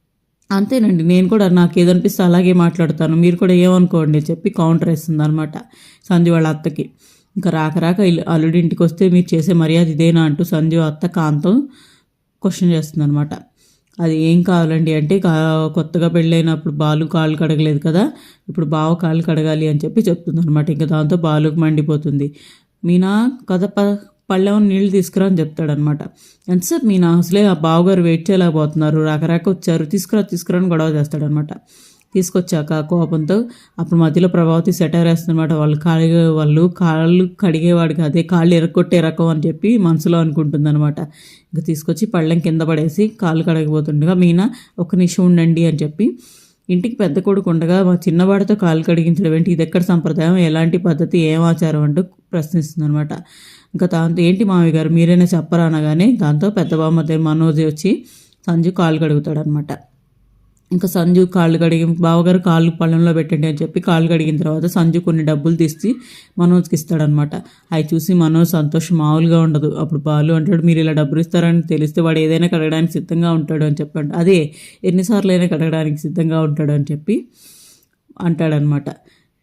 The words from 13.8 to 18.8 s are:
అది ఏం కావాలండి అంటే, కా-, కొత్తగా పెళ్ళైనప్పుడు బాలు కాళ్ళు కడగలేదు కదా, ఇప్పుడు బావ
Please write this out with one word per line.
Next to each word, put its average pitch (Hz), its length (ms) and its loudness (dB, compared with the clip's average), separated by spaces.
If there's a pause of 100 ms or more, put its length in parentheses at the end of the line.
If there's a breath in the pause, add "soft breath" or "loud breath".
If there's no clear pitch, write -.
అది 160 180 -2
ఏం 165 240 2
కావాలండి 165 520 0
అంటే, 156 260 0
కా-, 160 540 0
కొత్తగా 165 340 -2
పెళ్ళైనప్పుడు 165 640 0
బాలు 151 320 -2
కాళ్ళు 156 320 -2
కడగలేదు 156 420 0
కదా, 180 320 0 (380 loud breath)
ఇప్పుడు 165 160 -4
బావ 156 280 -2